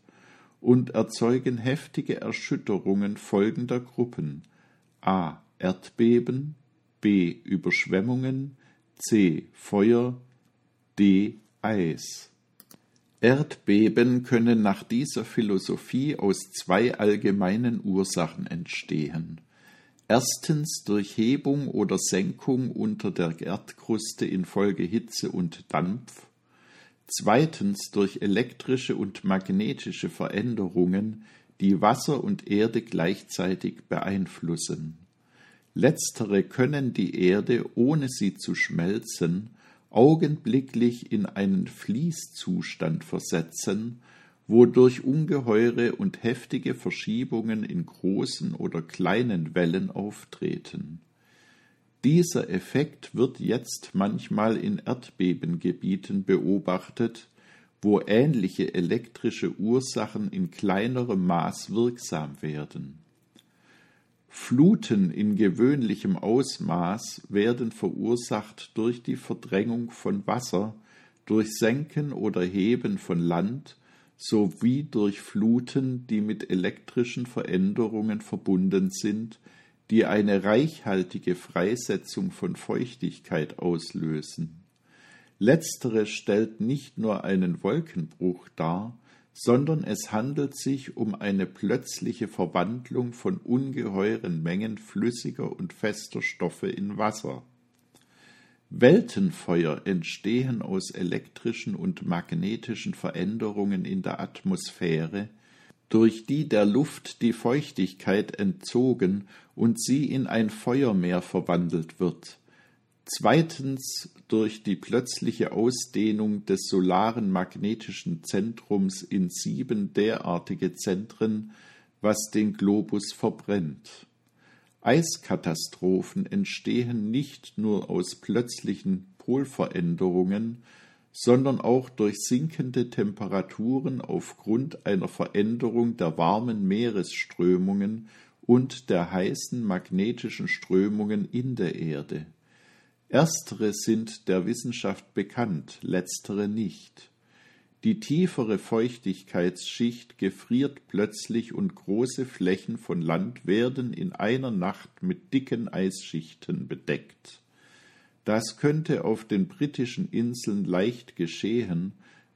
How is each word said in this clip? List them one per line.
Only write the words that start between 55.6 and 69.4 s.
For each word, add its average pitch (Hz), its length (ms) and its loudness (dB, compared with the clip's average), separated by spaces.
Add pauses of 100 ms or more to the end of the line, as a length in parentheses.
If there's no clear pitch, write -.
beobachtet, 92 1040 0 (540)
wo 101 200 4
ähnliche 110 720 2
elektrische 98 840 -2
Ursachen 110 720 -2
in 92 180 -2
kleinerem 104 800 0
Maß 87 440 -2
wirksam 92 720 -2
werden. 76 580 -10 (1300)
Fluten 120 800 4
in 104 240 0
gewöhnlichem 104 800 2
Ausmaß 87 1160 -2
werden 113 420 0
verursacht - 1040 -4
durch 120 280 -2
die 131 120 -4
Verdrängung 117 760 -4